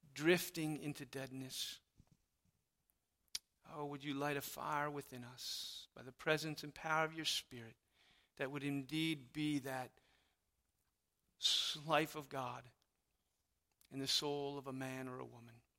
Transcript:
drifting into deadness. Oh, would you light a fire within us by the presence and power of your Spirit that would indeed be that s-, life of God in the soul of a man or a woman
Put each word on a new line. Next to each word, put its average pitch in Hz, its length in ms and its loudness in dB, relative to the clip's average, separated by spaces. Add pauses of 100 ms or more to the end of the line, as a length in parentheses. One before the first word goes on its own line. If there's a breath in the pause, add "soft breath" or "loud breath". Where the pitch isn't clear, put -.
(120)
drifting 156 680 4
into 147 220 -4
deadness. 131 720 -6 (2000)
Oh, 147 80 -6
would 143 180 -6
you 143 120 -2
light 143 220 0
a 143 40 -2
fire 147 500 0
within 135 420 -8
us - 640 -8
by 120 80 -14
the 127 80 -12
presence 156 540 2
and 147 100 -10
power 160 300 4
of 160 100 -2
your 160 120 -2
Spirit 117 500 -2 (640 soft breath)
that 135 120 0
would 139 140 -2
indeed 143 680 0
be 151 280 2
that 131 300 -4 (1500 soft breath)
s-, - 460 4
life 156 300 6
of 143 120 -8
God 127 360 -4 (1300)
in 135 80 -6
the 135 80 -2
soul 143 500 2
of 135 80 -10
a 135 60 -6
man 131 340 -4
or 127 140 -8
a 131 40 -6
woman 117 300 -16 (240)